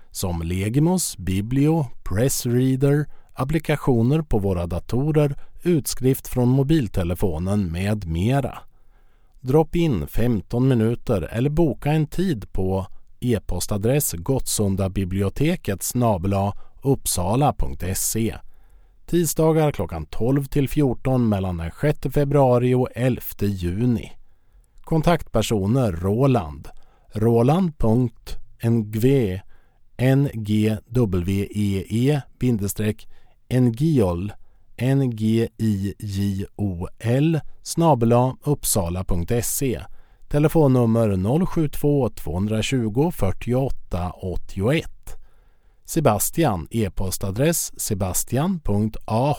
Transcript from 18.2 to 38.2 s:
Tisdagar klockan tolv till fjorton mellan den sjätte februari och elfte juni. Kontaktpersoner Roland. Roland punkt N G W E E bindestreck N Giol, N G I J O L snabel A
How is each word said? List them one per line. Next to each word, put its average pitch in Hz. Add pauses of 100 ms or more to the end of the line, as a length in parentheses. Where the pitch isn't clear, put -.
Tisdagar 160
klockan 80
tolv 139
till -
fjorton 131
mellan 95
den 82
sjätte 147
februari 131
och 127
elfte 120
juni. 101 (680)
Kontaktpersoner 120
Roland. 95 (460)
Roland 120
punkt 117 (1600)
N 135
G 107
W 98
E 98
E 131 (180)
bindestreck 107 (400)
N 123
Giol, 107 (440)
N 135
G 110 (100)
I 101
J 98 (100)
O 92 (120)
L 143 (220)
snabel 135
A 127